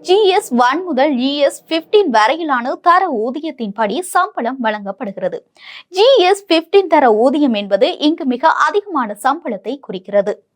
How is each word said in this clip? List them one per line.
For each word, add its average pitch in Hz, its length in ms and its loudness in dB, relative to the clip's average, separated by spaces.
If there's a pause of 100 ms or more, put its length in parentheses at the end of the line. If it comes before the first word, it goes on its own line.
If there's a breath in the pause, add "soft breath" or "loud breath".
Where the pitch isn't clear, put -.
ஜி 403 260 2
எஸ் 370 280 0
ஒன் 254 300 2
முதல் 294 300 0
ஜி 262 220 -2
எஸ் - 320 -2
ஃபிஃப்டீன் 330 500 0
வரையிலான 269 560 0
தர 339 580 0
ஊதியத்தின்படி 240 680 -6
சம்பளம் 269 600 -4
வழங்கப்படுகிறது. 202 880 -8 (420 loud breath)
ஜி 440 280 4
எஸ் 370 320 2
ஃபிஃப்டீன் 330 460 2
தர 269 200 6
ஊதியம் 262 380 2
என்பது 202 460 -2
இங்கு 320 280 0
மிக 254 220 0
அதிகமான 302 720 -2
சம்பளத்தை 269 580 -4
குறிக்கிறது. 202 640 -4 (120)